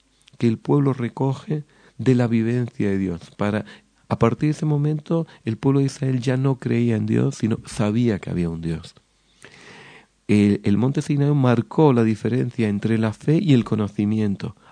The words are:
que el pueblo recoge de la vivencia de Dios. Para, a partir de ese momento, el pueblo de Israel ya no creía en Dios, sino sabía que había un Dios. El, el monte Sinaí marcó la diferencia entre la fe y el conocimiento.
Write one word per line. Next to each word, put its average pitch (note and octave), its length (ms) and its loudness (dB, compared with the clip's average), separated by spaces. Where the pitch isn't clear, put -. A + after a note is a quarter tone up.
que A#2+ 120 2
el A2 100 0
pueblo C#3 340 0
recoge C3 720 -4
de A#2+ 180 2
la B2 120 2
vivencia A#2 640 -2
de G2 80 0
Dios. F2+ 400 -6
Para, G#2 260 -2
a - 80 -2
partir A#2 300 2
de - 20 0
ese D3+ 160 -4
momento, D3+ 600 -2
el A2+ 120 -4
pueblo C#3 240 2
de C#3 60 2
Israel C3 340 -2
ya B2+ 160 0
no C3+ 220 0
creía A#2+ 380 0
en G#2+ 100 -2
Dios, A#2+ 300 0
sino A2+ 280 -2
sabía G#2+ 540 0
que - 100 -12
había F2 220 -2
un E2 100 -8
Dios. E2 340 -8
El, G2+ 360 4
el G2+ 120 2
monte C#3 240 0
Sinaí C#3+ 320 0
marcó C3 640 4
la A#2 100 4
diferencia A2+ 640 -2
entre G#2+ 300 0
la A2 160 0
fe D3+ 260 0
y D3 140 4
el A#2 100 4
conocimiento. G#2+ 920 -2